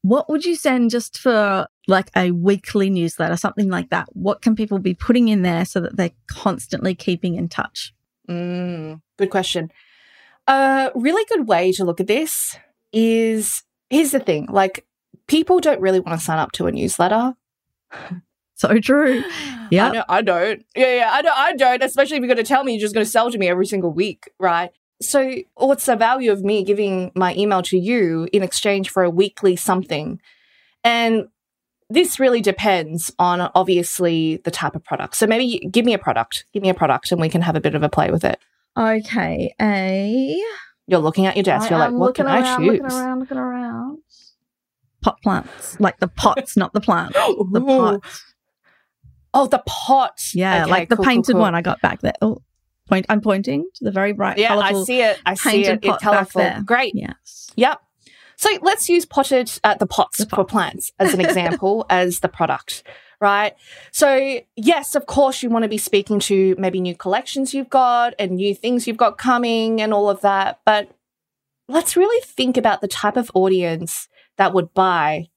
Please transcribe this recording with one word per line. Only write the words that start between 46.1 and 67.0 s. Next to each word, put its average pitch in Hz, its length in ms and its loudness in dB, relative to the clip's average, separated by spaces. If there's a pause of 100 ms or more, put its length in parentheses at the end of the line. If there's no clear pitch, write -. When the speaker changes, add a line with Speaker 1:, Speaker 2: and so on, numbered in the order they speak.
Speaker 1:
not 185 160 0
the 208 80 0
plants. 175 360 0
Speaker 2:
<gasps> - 360 0
Speaker 1:
The 208 100 2
Speaker 2:
Ooh. - 20 -4 (360)
Speaker 1:
pots. - 240 -20 (1080)
Speaker 2:
Oh, 269 140 4
the 269 180 2
pot. - 560 0 (140)
Speaker 1:
Yeah, 180 300 2
Speaker 2:
Okay, 160 80 -2
Speaker 1:
like 170 160 2
the 214 80 4
Speaker 2:
cool, 190 80 0
cool, 277 80 4
Speaker 1:
painted 240 220 2
Speaker 2:
cool. 220 80 4
Speaker 1:
one 185 120 2
I 170 80 0
got - 180 -4
back - 200 -4
there. - 200 -2
Oh, 220 220 -2 (460)
point, 190 200 0
I'm 214 120 2
pointing 214 440 -2 (120)
to 269 80 -8
the 208 80 -2
very 196 200 0
bright, 202 260 -2
Speaker 2:
Yeah, 214 200 2
I 202 140 2
Speaker 1:
colourful 190 140 -2
Speaker 2:
see 247 160 0
it. 214 220 0
I 185 100 0
see - 160 -2
Speaker 1:
painted 202 180 4
Speaker 2:
it. 180 160 2
It's - 20 0
Speaker 1:
pot 196 140 0
back - 20 -
Speaker 2:
colourful. 202 380 2
Speaker 1:
there. 143 240 -2
Speaker 2:
Great. 247 320 0
Speaker 1:
Yes. - 580 -12
Speaker 2:
Yep. 254 260 2 (540)
So - 140 -2 (140)
let's 392 260 0
use 349 180 4
potted, 262 460 0 (100)
uh, 214 140 4
the 202 100 0
pots - 320 -2
Speaker 1:
The 214 80 -2
Speaker 2:
for - 120 -2
Speaker 1:
pots. 190 120 0
Speaker 2:
plants - 480 -4
as 190 160 2
an 185 60 0
Speaker 1:
<laughs> 175 40 2
Speaker 2:
example 180 640 0
as 180 300 2
the - 100 -2
product, - 540 -4 (380)
right? 202 340 2 (380)
So 269 480 2 (160)
yes, 285 400 2
of 277 100 -2
course, 269 380 0
you 240 40 -4
wanna 226 200 0
be 220 100 -4
speaking 202 420 0
to 190 380 2
maybe 185 220 -2
new 180 160 -4
collections 262 580 -4